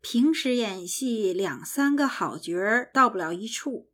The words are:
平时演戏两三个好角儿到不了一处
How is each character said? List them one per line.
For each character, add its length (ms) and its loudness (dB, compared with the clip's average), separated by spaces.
平 320 4
时 220 0
演 320 -2
戏 460 0
两 320 -2
三 320 2
个 100 2
好 300 -4
角 220 -6
儿 340 0
到 160 6
不 80 -2
了 160 -4
一 160 -8
处 440 -8